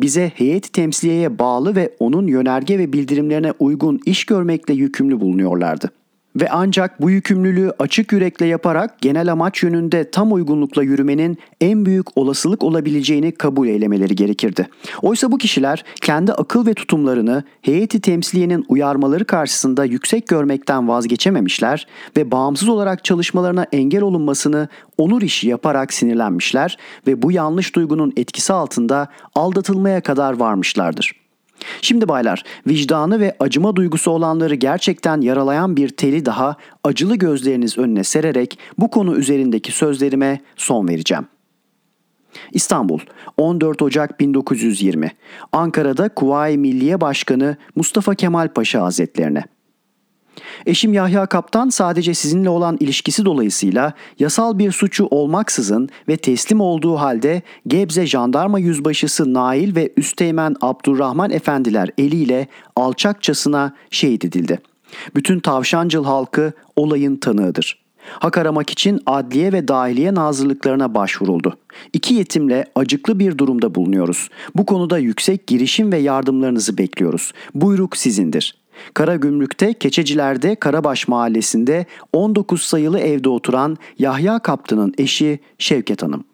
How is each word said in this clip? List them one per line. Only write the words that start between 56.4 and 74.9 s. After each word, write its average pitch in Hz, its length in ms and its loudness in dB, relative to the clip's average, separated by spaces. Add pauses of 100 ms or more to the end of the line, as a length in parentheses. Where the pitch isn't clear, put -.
olduğu 165 360 0
halde 143 460 0 (240)
Gebze 165 400 0
Jandarma 143 520 0
Yüzbaşısı 151 760 0
Nail 135 420 0
ve 160 200 -2
Üsteğmen 156 640 0
Abdurrahman 135 720 0
Efendiler 123 680 0
eliyle 135 480 0 (300)
alçakçasına 143 1000 0 (160)
şehit 120 340 0
edildi. 85 340 -2 (560)
Bütün 165 260 0
Tavşancıl 156 640 0
halkı 139 480 0 (240)
olayın 143 400 0
tanığıdır. 104 680 -2 (220)
Hak - 320 -2
aramak 156 320 0
için - 360 0
adliye 139 460 0
ve 160 160 -2
dahiliye 131 460 0
nazırlıklarına 135 800 0
başvuruldu. 95 640 0 (360)
İki - 220 0
yetimle 147 500 0 (100)
acıklı 139 440 0
bir 185 200 0
durumda 120 360 0
bulunuyoruz. 90 540 0 (260)
Bu 190 120 2
konuda 175 320 0